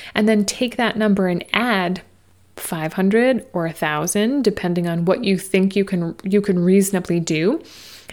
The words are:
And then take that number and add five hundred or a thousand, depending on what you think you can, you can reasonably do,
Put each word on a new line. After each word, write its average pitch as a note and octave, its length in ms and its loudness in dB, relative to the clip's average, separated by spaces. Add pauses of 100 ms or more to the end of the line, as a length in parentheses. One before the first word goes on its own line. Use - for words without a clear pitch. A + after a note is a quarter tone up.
(140)
And A3 140 2
then G#3 160 4
take A#3+ 320 -4
that A3+ 200 -2
number G3+ 300 2
and F3 260 -2
add F#3+ 500 0 (540)
five D#3+ 380 -6
hundred A3 580 2
or E3+ 140 -2
a D#3+ 60 -4
thousand, G3+ 720 -2
depending F3 420 0
on E3+ 180 -2
what F#3+ 200 0
you G3 140 2
think G3 380 0
you G3+ 80 2
can, E3+ 300 -4 (100)
you G3 160 2
can G3 180 0
reasonably F3+ 600 2
do, E3 420 0 (500)